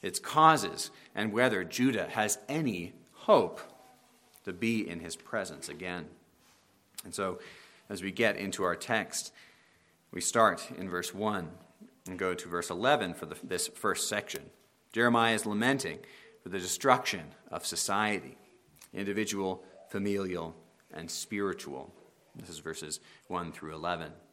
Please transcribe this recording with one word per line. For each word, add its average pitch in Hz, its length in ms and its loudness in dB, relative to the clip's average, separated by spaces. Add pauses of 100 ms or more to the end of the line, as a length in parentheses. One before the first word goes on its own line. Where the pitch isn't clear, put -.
its 92 180 -4
causes, 151 720 6 (240)
and 107 160 0
whether 110 320 4
Judah 104 460 2
has 107 280 0 (120)
any 120 420 -2 (220)
hope - 460 6 (840)
to 92 100 -8
be 110 340 0
in 85 120 -8
his 82 160 -8
presence 90 520 -6
again. 87 380 -8 (1000)
And 90 100 -12
so, 95 240 -2 (500)
as 92 140 -6
we 98 80 -2
get 107 260 2
into 98 260 -4
our 87 120 2
text, - 560 -2 (800)
we 87 100 -8
start 110 560 4
in 95 120 -6
verse 87 220 -2
one 98 380 -2 (580)
and 92 120 -8
go 92 160 2
to 90 120 -10
verse 87 220 -4
eleven 98 460 2
for - 100 -10
the, 78 180 -10
this - 240 -2
first - 400 -2
section. - 360 -4 (500)
Jeremiah 117 400 6
is 110 140 0
lamenting 107 520 0 (440)
for - 60 -10
the 92 100 -4
destruction 92 760 2 (180)
of 85 140 -6
society, 101 720 0 (560)
individual, 98 720 -2 (260)
familial, 95 680 -2 (380)
and 85 160 -12
spiritual. 85 840 -6 (440)
This - 140 -16
is 78 100 -12
verses 78 400 -8 (280)
one 87 240 -4
through 78 220 -10
eleven. 80 380 -2 (220)